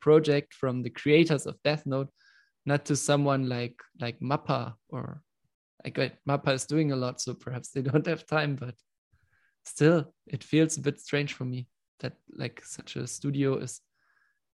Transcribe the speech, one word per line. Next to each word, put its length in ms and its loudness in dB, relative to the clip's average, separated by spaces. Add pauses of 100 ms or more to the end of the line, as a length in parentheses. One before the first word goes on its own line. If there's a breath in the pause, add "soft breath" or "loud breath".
project 540 4
from 280 -4
the 80 -6
creators 560 4
of 160 -12
Death 220 0
Note 240 -2 (560 soft breath)
not 220 0
to 100 2
someone 520 2
like, 280 -6 (240)
like 200 -8
mappa 540 -2 (140)
or, 340 -10 (600)
like, 140 -8
uh, 100 0 (200)
mappa 260 0
is 100 -4
doing 280 0
a 40 -2
lot, 240 -4
so 140 -8
perhaps 360 -10
they 120 -4
<laughs> 60 -4
don't 180 2
have 200 -4
time, 300 -2
but 180 -10 (880)
still, 500 2 (120)
it 160 -8
feels 360 2
a 20 -8
bit 200 -4
strange 340 -4
for 100 -8
me 240 -8 (320)
that, 140 -8 (180)
like, 320 -10
such 320 -14
a 100 -6
studio 520 -2
is 220 -10 (760)